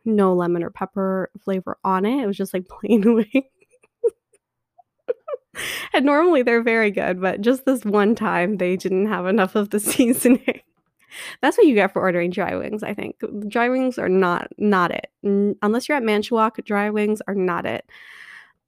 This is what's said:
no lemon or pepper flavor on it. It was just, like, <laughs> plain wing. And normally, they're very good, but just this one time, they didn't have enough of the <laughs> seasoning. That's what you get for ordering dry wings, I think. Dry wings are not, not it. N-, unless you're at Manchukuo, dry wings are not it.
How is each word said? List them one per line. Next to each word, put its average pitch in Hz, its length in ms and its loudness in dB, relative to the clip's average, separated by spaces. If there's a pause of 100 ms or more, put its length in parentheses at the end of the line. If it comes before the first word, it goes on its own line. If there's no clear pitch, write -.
no 202 280 4
lemon 175 300 0
or - 80 -6
pepper 190 580 -4 (140)
flavor 190 400 -6
on 190 220 0
it. 269 180 0
It 208 40 -2
was 196 100 -4
just, 196 160 -6
like, 185 140 -4
<laughs> - 140 -20
plain 214 340 4
wing. 226 280 0 (2500)
And 277 120 2
normally, 294 380 4
they're 233 200 2
very 226 280 2
good, 185 300 -2
but 190 200 -2
just 254 240 0
this 262 180 0
one 208 320 2
time, 180 420 -2
they 180 200 0
didn't 190 300 0
have 180 180 -4
enough 190 300 2
of 208 140 0
the 220 100 -2
<laughs> - 0 -
seasoning. 247 840 2 (800)
That's 294 160 0
what 415 100 8
you 247 80 4
get 196 180 2
for - 80 -2
ordering 175 300 0
dry 180 240 -4
wings, 214 280 -6
I 208 100 -6
think. - 240 -10 (320)
Dry 240 200 0
wings 254 300 -2
are 185 100 -2
not, 185 380 2 (100)
not 190 340 2
it. - 160 -8 (180)
N-, 202 360 0
unless 220 280 0
you're 294 80 0
at 247 60 -2
Manchukuo, 220 600 0
dry 208 240 -2
wings 208 380 -2
are 196 80 -4
not 185 300 -2
it. - 240 -6 (800)